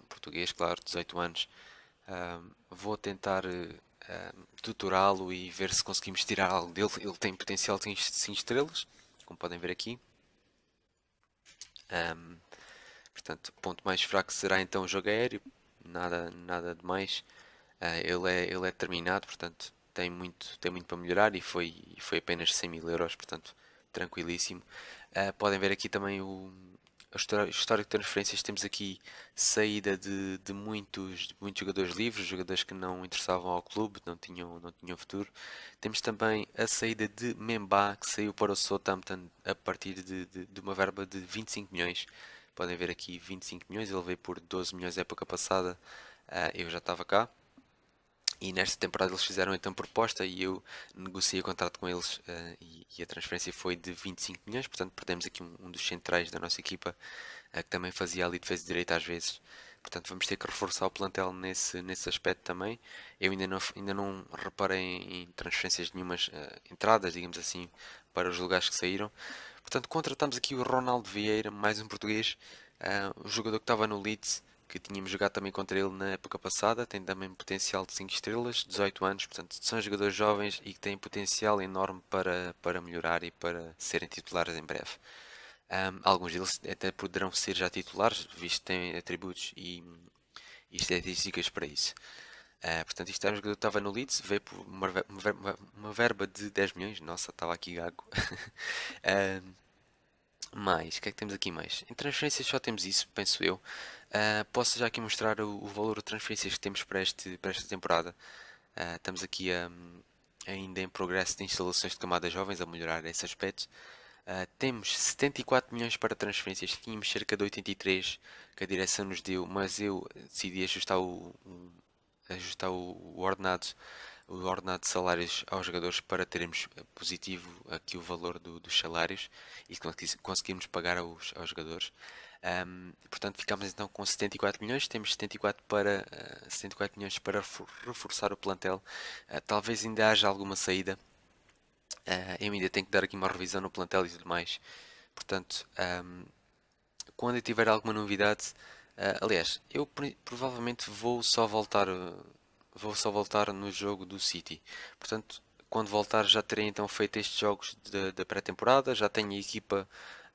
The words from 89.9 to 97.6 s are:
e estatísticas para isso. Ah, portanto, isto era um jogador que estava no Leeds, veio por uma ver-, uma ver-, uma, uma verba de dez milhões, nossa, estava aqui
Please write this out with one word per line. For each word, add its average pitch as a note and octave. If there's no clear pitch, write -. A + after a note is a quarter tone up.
e -
estatísticas F2+
para -
isso. -
Ah, E2
portanto, -
isto -
era G2+
um -
jogador G#2
que -
estava G#2
no G2+
Leeds, A#2+
veio G2+
por -
uma F#2+
ver-, F#2
uma G2
ver-, G#2
uma, G2
uma G#2
verba G#2+
de G#2
dez G2
milhões, F#2+
nossa, E2
estava E2+
aqui F2